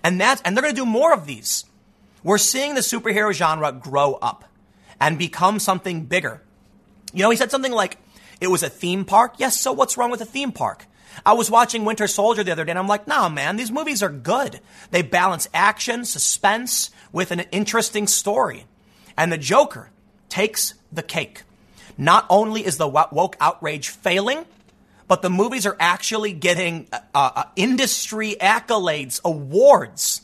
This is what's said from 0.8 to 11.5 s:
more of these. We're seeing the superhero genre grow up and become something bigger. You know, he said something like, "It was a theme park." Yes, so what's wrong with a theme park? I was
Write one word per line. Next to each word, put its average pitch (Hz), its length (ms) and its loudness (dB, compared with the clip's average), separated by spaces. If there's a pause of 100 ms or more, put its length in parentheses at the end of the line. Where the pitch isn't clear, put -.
more 269 260 4
of 165 140 -2
these. - 380 -8 (580)
We're 196 160 2
seeing 277 340 -2
the 254 80 0
superhero 214 500 -2
genre 156 400 0
grow 135 440 0
up - 300 -6 (540)
and 151 200 2
become 185 400 0
something 175 460 -2
bigger. 139 360 -4 (720)
You 185 80 -2
know, 214 80 4
he 233 80 4
said 254 140 0
something 262 200 -2
like, 208 260 -2 (440)
"It 180 60 -2
was 180 160 0
a 143 60 -4
theme 185 360 -6
park." 233 320 2
Yes, 262 220 -2
so 269 120 -2
what's 262 260 0
wrong 240 120 0
with 240 120 -6
a 220 40 -8
theme 269 260 -6
park? - 360 -6 (380)
I 208 80 8
was 220 180 2